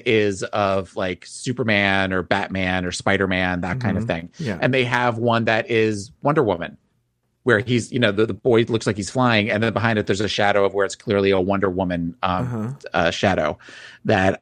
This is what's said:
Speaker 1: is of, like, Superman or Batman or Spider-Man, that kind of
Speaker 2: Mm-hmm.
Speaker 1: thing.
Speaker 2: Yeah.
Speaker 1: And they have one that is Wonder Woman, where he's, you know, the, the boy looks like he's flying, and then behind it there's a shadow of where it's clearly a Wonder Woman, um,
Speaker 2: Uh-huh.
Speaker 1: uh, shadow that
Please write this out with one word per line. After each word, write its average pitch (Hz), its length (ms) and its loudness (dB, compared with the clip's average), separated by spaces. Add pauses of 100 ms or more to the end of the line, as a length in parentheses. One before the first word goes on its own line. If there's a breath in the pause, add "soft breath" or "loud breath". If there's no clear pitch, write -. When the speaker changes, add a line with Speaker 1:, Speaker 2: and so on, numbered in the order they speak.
Speaker 1:
is 104 340 2
of, 98 540 -2
like, 92 320 -6
Superman 101 840 0
or 92 120 -2
Batman 92 600 -2
or 90 80 -4
Spider-Man, 92 680 0
that 87 180 -4
kind 92 160 -2
of 110 100 -4
Speaker 2:
Mm-hmm. 104 60 -4
Speaker 1:
thing. 85 180 -6 (100)
Speaker 2:
Yeah. 113 200 -6
Speaker 1:
And 131 140 -2
they 131 120 2
have 123 340 -2
one 113 260 0
that 113 240 0
is 110 400 0 (140)
Wonder 151 180 2
Woman, 85 360 -2 (680)
where 117 160 4
he's, 117 320 0
you - 80 -4
know, 110 120 4
the, 107 140 2
the 104 80 -6
boy 117 340 2
looks 113 180 -2
like 104 120 -2
he's 98 120 -6
flying, 117 400 2
and 107 140 0
then 113 80 0
behind 107 260 0
it 104 100 0
there's 98 140 0
a 104 60 0
shadow 101 380 2
of 95 80 0
where 98 120 2
it's 95 100 -8
clearly 101 360 0
a 95 80 4
Wonder 98 300 0
Woman, 90 520 -2
um, 92 220 0
Speaker 2:
Uh-huh. 113 300 -6 (200)
Speaker 1:
uh, 85 180 2
shadow 85 460 0 (480 loud breath)
that 95 360 2